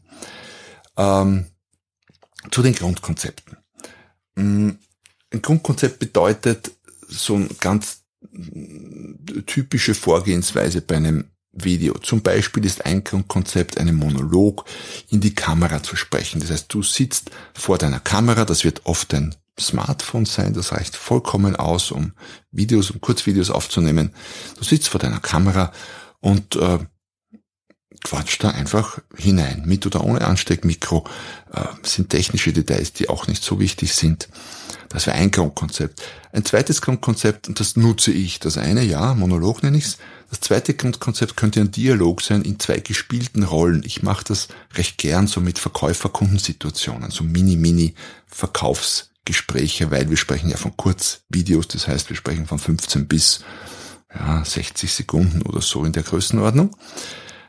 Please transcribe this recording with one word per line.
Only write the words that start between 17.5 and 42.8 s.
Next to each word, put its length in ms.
vor 260
deiner 200
Kamera, 460
das 180
wird 220
oft 300
ein 200
Smartphone 640
sein, 280
das 180
reicht 240
vollkommen 600
aus, 360
um 220
Videos, 400
um 100
Kurzvideos 480
aufzunehmen. 640
Du 60
sitzt 260
vor 100
deiner 200
Kamera 540
und, 360
äh, 220
quatscht 420
da 80
einfach 480
hinein, 480
mit 200
oder 200
ohne 160
Ansteckmikro, 840
äh, 140
sind 260
technische 440
Details, 400
die 160
auch 180
nicht 160
so 160
wichtig 360
sind. 340
Das 200
wäre 100
ein 140
Grundkonzept. 720
Ein 140
zweites 360
Grundkonzept, 680
und 100
das 160
nutze 360
ich, 280
das 180
eine, 260
ja, 300
Monolog 480
nenne 160
ich's. 200
Das 100
zweite 340
Grundkonzept 640
könnte 240
ein 120
Dialog 500
sein 220
in 160
zwei 200
gespielten 640